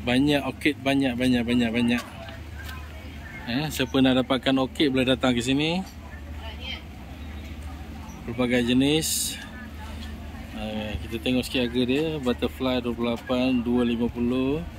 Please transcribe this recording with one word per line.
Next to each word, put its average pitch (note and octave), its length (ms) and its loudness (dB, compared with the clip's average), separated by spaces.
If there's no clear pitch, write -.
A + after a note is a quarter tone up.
Banyak C#3 400 4
orkid, C3+ 400 0
banyak, C3+ 320 2
banyak, B2+ 320 4
banyak, A#2+ 240 4
banyak. A#2+ 320 2
Eh, B2+ 240 0
siapa C3 320 0
nak C3 220 6
dapatkan C3 340 4
orkid C3 320 2
boleh C3 160 4
datang B2+ 240 4
ke A#2+ 80 2
sini. D3 400 2
Pelbagai B2 480 2
jenis. D3 640 2
Eh, G#2+ 460 -4
kita A2+ 160 -8
tengok B2+ 260 0
sikit B2 220 0
harga B2 180 0
dia. C#3 180 2
Butterfly B2+ 640 0
dua A#2+ 80 -2
puluh A#2 240 0
lapan, B2+ 480 2
dua A#2+ 240 2
lima A#2 240 0
puluh B2+ 480 0